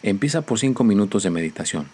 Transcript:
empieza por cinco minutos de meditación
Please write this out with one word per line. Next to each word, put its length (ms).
empieza 400
por 160
cinco 260
minutos 380
de 80
meditación 640